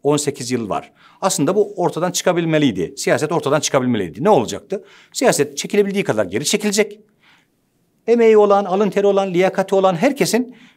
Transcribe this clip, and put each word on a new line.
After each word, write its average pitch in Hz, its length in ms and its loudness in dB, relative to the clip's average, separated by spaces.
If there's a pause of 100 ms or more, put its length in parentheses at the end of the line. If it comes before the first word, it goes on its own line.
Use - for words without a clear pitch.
on 147 140 2
sekiz 139 340 -6
yıl 113 180 -2
var. 76 220 -8 (300)
Aslında 180 340 0
bu 202 200 0
ortadan 175 360 -2
çıkabilmeliydi. 156 880 0
Siyaset 151 340 -2
ortadan 151 280 0
çıkabilmeliydi. 110 640 -2
Ne 202 60 2
olacaktı? 127 540 0 (300)
Siyaset 156 440 0
çekilebildiği 196 460 -2
kadar 107 220 -2
geri 104 200 -6
çekilecek. 208 540 -2 (1080)
Emeği 226 300 6
olan, 202 280 4
alın 190 240 0
teri 196 180 0
olan, 196 260 0
liyakati 185 420 0
olan 190 200 2
herkesin 233 600 -2 (220)